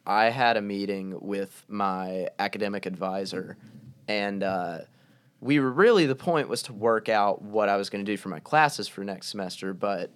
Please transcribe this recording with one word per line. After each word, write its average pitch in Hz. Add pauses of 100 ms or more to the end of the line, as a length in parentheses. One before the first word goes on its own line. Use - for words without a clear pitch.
I 107
had 120
a 107
meeting 98
with 98
my 92 (100)
academic 101
advisor, 95 (540)
and, 101
uh, 90 (600)
we 139
were 131
really, 190
the 131
point 156
was 120
to 123
work 110
out 104
what 104
I 101
was 98
gonna 101
do 101
for 95
my 80
classes 147
for -
next 95
semester, 95
but 95